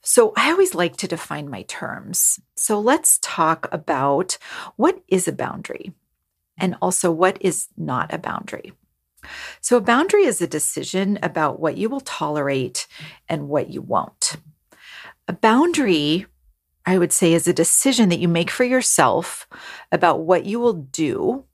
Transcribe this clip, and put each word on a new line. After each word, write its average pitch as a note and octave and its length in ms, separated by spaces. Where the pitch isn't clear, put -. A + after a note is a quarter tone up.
So A3 320
I C4+ 140
always F#4 240
like E3+ 220
to F#3 120
define D3+ 400
my G2+ 140
terms. - 800
So G#3 240
let's C4+ 420
talk D#3+ 480
about C#3+ 640
what D#4+ 320
is F#3 220
a D3+ 40
boundary - 600
and F#3 240
also F3+ 300
what F#3 280
is - 360
not D3+ 360
a - 60
boundary. - 540
So - 160
a A#3 40
boundary E4+ 440
is A3 180
a E3+ 60
decision F#3 760
about D#3 380
what D#3 160
you G#3 120
will C4+ 120
tolerate C#3+ 880
and C#3+ 200
what C#3+ 220
you - 100
won't. - 560
A - 40
boundary, G#3+ 920
I F#3 140
would F3 140
say, E3 200
is E3 140
a F3 60
decision A3 560
that E3+ 100
you E3+ 80
make E3+ 240
for - 140
yourself F3 840
about E3 300
what E3+ 220
you G#3 140
will A#3+ 140
do D#3 800